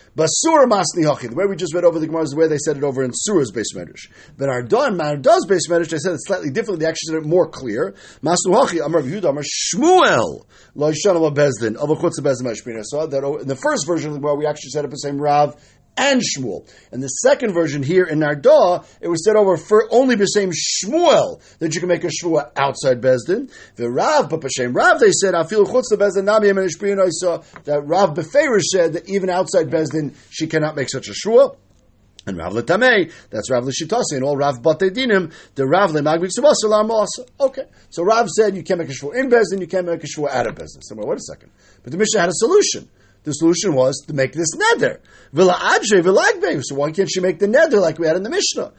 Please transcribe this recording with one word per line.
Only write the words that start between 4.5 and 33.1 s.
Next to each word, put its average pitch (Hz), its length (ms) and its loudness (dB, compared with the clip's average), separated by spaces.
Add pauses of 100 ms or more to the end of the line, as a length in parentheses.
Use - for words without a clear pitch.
Don, 208 400 0
our 151 160 -2
Don's 254 300 2
Beis 175 200 0
Medrash, 170 220 0
they 165 80 -4
said 175 160 -4
it 151 100 -6
slightly 180 280 -4
differently, 185 340 -4
they 160 40 0
actually 160 260 -6
said 156 80 -4
it 151 40 -8
more 170 220 2
clear. 127 460 -6 (260)
Masnu 175 320 0
hachi, 185 320 2
Amar 160 160 0
Rav 127 80 -6
Yehuda, 175 200 -2
Amar 143 140 -2
Shmuel, 180 1000 2 (300)
lo 147 160 0
yishana 175 280 2
lo 160 120 2
bezdin, 135 440 0
avol 147 240 -2
chutz 160 200 -2
bezdin 135 240 -2
mashpina. 113 400 -8
So 147 240 -6
that 135 160 -4
o-, 143 140 -4
in - 100 -10
the 135 80 -4
first 262 320 -2
version 156 220 -2
of 151 40 -8
the 143 60 -8
Gemara, 147 160 0
we 151 100 -4
actually 151 240 -6
said 143 160 -6
it 131 60 -8
the 143 60 -14
same 143 220 -6
Rav 147 400 2 (380)
and 262 240 2
Shmuel. 120 460 -6 (240)
And 123 100 -8
the 139 60 -6
second 202 460 0
version 151 280 -2
here 180 220 2
in 156 160 -2
Nardah, 175 680 4 (140)
it - 80 -8
was 170 160 -2
said 214 140 4
over 196 180 4
for 214 360 2
only 247 240 4
the 202 100 2
same 196 260 0
Shmuel 196 880 0 (180)
that 160 140 -4
you 170 60 -4
can 180 80 -6
make 170 160 0
a 175 40 -2
shvua 160 500 -4
outside 135 440 0
Bezdin. 131 480 0 (260)
The 120 140 -6
Rav, 202 400 0
but 156 120 -6
B'Shem 127 340 -4
Rav, 302 240 4
they 202 120 6
said, 190 220 0
"Afil 185 320 2
chutz 247 240 0
the 214 80 2
Bezdin 196 280 2
nami 208 220 4
yemen 196 200 2
ishpiyun 196 300 -4
oisa," 185 480 0 (180)
that 147 240 -2
Rav 175 260 2
Beferish 220 580 0
said 170 220 2
that 170 160 -8
even 190 200 -2
outside 175 400 0
Bezdin, 156 440 -4 (160)
she - 180 -6
cannot 156 280 -2
make 139 140 -4
such - 180 -8
a 104 40 -14
shvua. 233 440 2 (720)
And 95 100 -6
Rav 82 140 -8
Letamei, 214 640 2 (160)